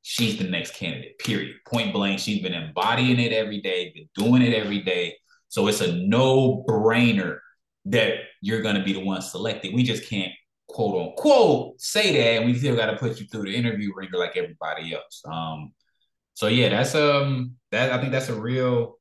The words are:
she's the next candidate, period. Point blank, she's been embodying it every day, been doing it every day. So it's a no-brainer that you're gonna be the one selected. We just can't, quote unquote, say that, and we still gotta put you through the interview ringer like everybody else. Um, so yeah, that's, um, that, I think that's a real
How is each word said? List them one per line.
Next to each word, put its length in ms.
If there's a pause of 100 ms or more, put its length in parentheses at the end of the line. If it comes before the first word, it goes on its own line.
she's 360
the 60
next 300
candidate, 440
period. 380 (100)
Point 260
blank, 280
she's 220
been 120
embodying 680
it 120
every 280
day, 340
been 200
doing 280
it 120
every 280
day. 340 (320)
So 200
it's 120
a 120
no-brainer 1500 (480)
that 280 (260)
you're 220
gonna 220
be 80
the 80
one 220
selected. 520
We 80
just 260
can't, 240 (360)
quote 260 (140)
unquote, 720
say 320
that, 260
and 80
we 120
still 180
gotta 200
put 220
you 80
through 180
the 120
interview 380
ringer 240
like 180
everybody 580
else. 300
Um, 480 (640)
so 140
yeah, 200
that's, 260
um, 580 (200)
that, 200
I 60
think 140
that's 160
a 120
real 600